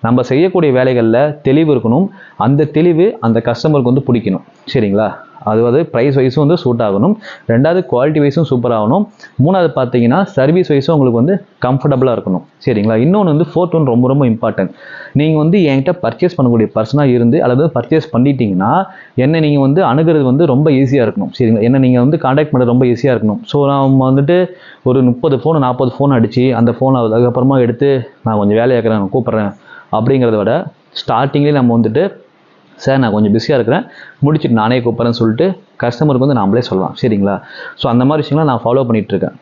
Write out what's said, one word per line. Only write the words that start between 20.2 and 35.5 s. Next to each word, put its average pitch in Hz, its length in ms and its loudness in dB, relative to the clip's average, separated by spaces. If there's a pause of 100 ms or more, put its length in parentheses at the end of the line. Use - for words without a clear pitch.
வந்து 151 220 2
ரொம்ப 147 140 2 (140)
ஈஸியா 131 260 2
இருக்கணும். - 300 -6
சரிங்களா? 113 320 2
என்ன 135 180 2
நீங்க 127 180 4
வந்து 156 220 0
கான்டாக்ட் 147 260 0
பண்ண 123 200 2
ரொம்ப 127 200 2
ஈஸியா 127 220 0
இருக்கணும். 107 260 -2 (100)
So 143 220 0
நம்ம 135 380 2
வந்துட்டு 143 260 2 (520)
ஒரு 131 120 2 (100)
முப்பது 135 320 -2
ஃபோன் 151 240 0
நாற்பது 127 300 -2
ஃபோன் 139 220 0
அடிச்சு 117 260 0 (160)
அந்த 117 160 2
ஃபோனை 131 320 0
அதுக்கப்புறமா 123 560 0
எடுத்து 120 240 0 (360)
"நான் 110 160 -2
கொஞ்சம் 104 200 2
வேலையா 127 160 2
இருக்கிறேன், 110 260 0
நான் 98 140 -6
கூப்பிடுறேன்" 107 360 -2 (460)
அப்படிங்கிறத 123 420 0
விட 104 120 0 (480)
ஸ்டார்டிங்லேயே 143 580 0
நம்ம 120 180 2
வந்துட்டு 117 260 0 (800)
"சார், 135 180 0
நான் 113 140 0
கொஞ்சம் 107 200 2
பிஸியா 139 220 0
இருக்கிறேன், 123 280 0 (400)
முடிச்சுட்டு 143 340 0
நானே 110 240 0
கூப்பிட்றேன்னு" 117 380 -2
சொல்லிட்டு 113 240 0 (360)